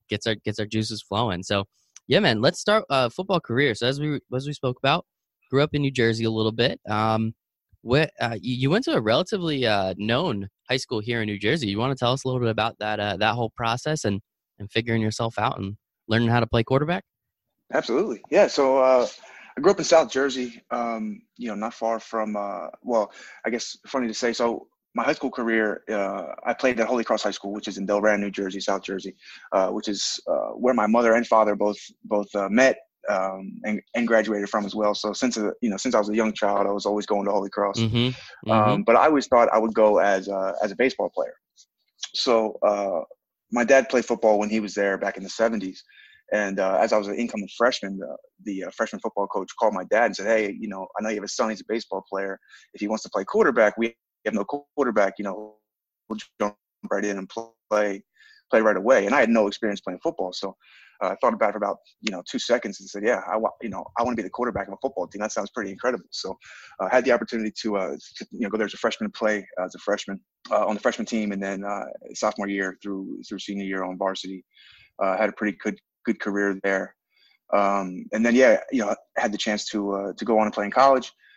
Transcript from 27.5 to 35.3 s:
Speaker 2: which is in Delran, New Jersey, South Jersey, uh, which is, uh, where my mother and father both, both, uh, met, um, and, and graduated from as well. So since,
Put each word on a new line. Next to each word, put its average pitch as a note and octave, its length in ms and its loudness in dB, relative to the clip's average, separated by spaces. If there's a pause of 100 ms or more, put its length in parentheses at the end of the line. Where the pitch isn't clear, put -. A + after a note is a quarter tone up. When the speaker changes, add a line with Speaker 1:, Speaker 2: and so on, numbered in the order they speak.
Speaker 2:
which G#2 160 -8
is G2 80 -8
in G2 100 -6
Delran, G#2 340 4
New G2+ 100 -2
Jersey, G2 300 -6
South G2 220 -2
Jersey, F#2+ 320 -8 (380)
uh, F#2+ 160 4
which G#2+ 200 -6
is, - 300 -4 (100)
uh, A#1+ 260 0
where B2 180 2
my A2 140 2
mother A#2 280 6
and A#2 120 2
father G#2+ 300 4
both, G#2 200 0 (280)
both, G#2 300 -2
uh, G2+ 140 -2
met, B2+ 300 4 (300)
um, F#2+ 560 -4
and, G#2+ 160 -4 (140)
and A#2+ 120 0
graduated G#2+ 420 2
from G#2+ 160 0
as G2 100 -8
well. G#2+ 200 2
So G#2+ 180 -4
since, A#2+ 240 -2